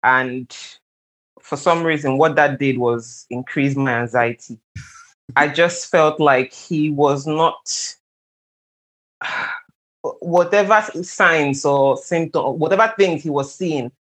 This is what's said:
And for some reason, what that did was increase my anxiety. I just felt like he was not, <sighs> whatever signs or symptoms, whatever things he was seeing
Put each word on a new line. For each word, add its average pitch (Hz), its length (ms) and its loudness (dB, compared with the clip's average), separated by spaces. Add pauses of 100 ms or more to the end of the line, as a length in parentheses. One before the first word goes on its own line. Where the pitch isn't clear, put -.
And 127 520 0 (840)
for - 180 -8
some 170 260 2
reason, 147 340 0
what 156 180 4
that 143 240 2
did 135 180 0
was 117 520 -4
increase 135 460 -2
my 131 260 0
anxiety. 117 580 -2 (760)
I 147 120 4
just 170 420 0
felt 156 300 2
like 131 340 2
he 156 360 -2
was 143 360 0
not, - 720 -4 (1300)
<sighs> - 60 -10 (920)
whatever 190 640 2 (220)
signs 156 600 0
or 139 320 2
symptoms, 165 600 -4
whatever 196 380 2
things 170 260 0
he 160 60 -6
was 139 240 -4
seeing 147 480 -4